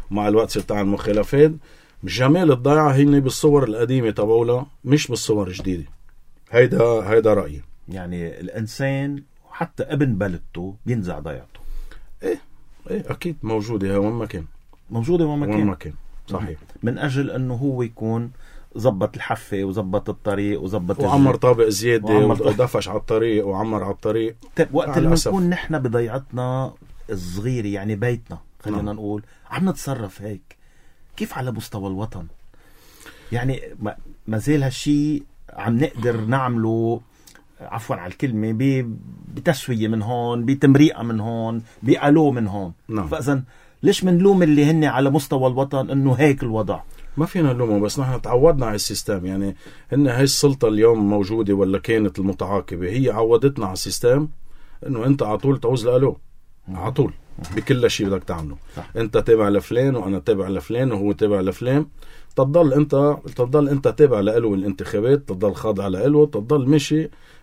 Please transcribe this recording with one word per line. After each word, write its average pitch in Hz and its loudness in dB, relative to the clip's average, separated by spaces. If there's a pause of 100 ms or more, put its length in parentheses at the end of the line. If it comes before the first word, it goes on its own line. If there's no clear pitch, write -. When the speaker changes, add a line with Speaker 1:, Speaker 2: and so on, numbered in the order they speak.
(100)
Speaker 1:
مع 104 -2
الوقت 107 4
بصير - -4
تعمل 104 -2
مخالفات. 107 2 (520)
جمال 135 2
الضيعة 143 4
هي 143 4
بالصور 139 2
القديمة 117 0
تبعولها، 117 2 (180)
مش 143 2
بالصور 110 -2
الجديدة. 90 -6 (680)
هيدا، 120 6
هيدا 110 4
رأيي. 76 -4 (260)
Speaker 2:
يعني، 87 -8
الإنسان 139 -6 (280)
حتى - -8
ابن 139 0
بلدته 92 -6 (120)
بينزع 92 -4
ضيعته. 73 -12 (640)
Speaker 1:
إيه، - -2 (520)
إيه، 190 -6
أكيد - -8
موجودة 107 -4
هي 98 0
وين 104 0
ما 117 -6
كان. 85 -10 (460)
Speaker 2:
موجودة 156 0
وين 147 0
ما 143 -2
Speaker 1:
وين 104 0
Speaker 2:
كان. 104 4
Speaker 1:
ما 98 0
كان. 76 -14 (340)
صحيح. 90 -8 (240)
Speaker 2:
من - -2
أجل 135 -2
إنه 127 -4
هو 127 -2
يكون 117 -4 (460)
زبط 107 -2
الحفة - -6
وزبط 98 -4
الطريق 101 -4
وزبط 95 -4
Speaker 1:
وعمر 135 4
Speaker 2:
الج- 117 0
Speaker 1:
طابق 117 4
زيادة 107 2
Speaker 2:
وعمر 107 6
طابق. 107 2
Speaker 1:
ودفش 107 0
على 101 -2
الطريق 110 2
وعمر 101 -2
على 98 -4
الطريق. 113 -2 (200)
Speaker 2:
طيب، 165 2
وقت 135 0
Speaker 1:
على 139 0
Speaker 2:
اللي 165 4
Speaker 1:
الأسف. 165 4
Speaker 2:
بنكون 180 2
نحن 160 -4
بضيعتنا 127 -4 (380)
الصغيرة، 104 -6
يعني، 101 -4
بيتنا، 120 -6 (260)
خلينا 104 -4
Speaker 1:
نعم. 104 -6
Speaker 2:
نقول، 104 -6 (280)
عم 180 -2
نتصرف 117 -8
هيك، 101 -14 (600)
كيف 214 -10
على 123 -6
مستوى 107 -10
الوطن؟ 95 -8 (1080)
يعني، 120 -2 (200)
ما، 104 -6 (300)
ما 110 -4
زال 143 2
هالشي 147 -2 (300)
عم 113 -2
نقدر 120 -2
نعمله، 113 0 (600)
عفوًا - -8
على 90 -12
الكلمة، 110 -2
ب-، 127 0 (380)
بتسوية 117 -2
من 110 0
هون، 120 -2
بتمريقة 139 6
من 117 -4
هون، 113 -4 (200)
بألو 147 4
من 120 -2
هون. 95 -6 (160)
Speaker 1:
نعم. 110 -4
Speaker 2:
فإذاً 139 -2 (400)
ليش 196 2
منلوم 185 4
اللي 147 4
هن 156 4
على 135 2
مستوى 139 0
الوطن 135 -2
إنه 139 2
هيك 139 2
الوضع؟ 110 -4 (360)
Speaker 1:
ما 151 0
فينا 156 0
نلومه، 117 0
بس 104 -2
نحن 127 -2
تعودنا 131 2
على 107 -2
السيستم. 98 -4
يعني، 98 -4 (360)
هن 139 4
هاي 123 0
السلطة 135 2
اليوم 110 4
موجودة 104 0
ولا 98 2
كانت 107 0
المتعاقبة، 92 -4
هي 127 0
عودتنا 113 2
على 92 -6
السيستم 135 0 (580)
إنه 123 -2
أنت 139 0
على 107 -2
طول 135 0
تعوز 120 0
لألو. 127 2 (500)
Speaker 2:
مم. 92 -10
Speaker 1:
على 101 -6
طول. 127 0 (260)
Speaker 2:
مم. - -10
Speaker 1:
بكل 120 2
شيء 104 -2
بدك 95 -2
تعمله. 78 -8 (200)
Speaker 2:
صح. 85 -14
Speaker 1:
أنت 113 0
تابع 107 4
لفلان 120 2
وأنا 95 -2
تابع 95 0
لفلان 113 -2
وهو 101 0
تابع 101 2
لفلان. 127 0 (500)
تضل 143 4
أنت، 143 4 (200)
تضل 139 2
أنت 135 2
تابع 117 6
لإله 110 2
الانتخابات، 104 0
تضل 95 0
خاضع 101 -2
لإله، 135 4
تضل 127 0
مشي. 151 2 (320)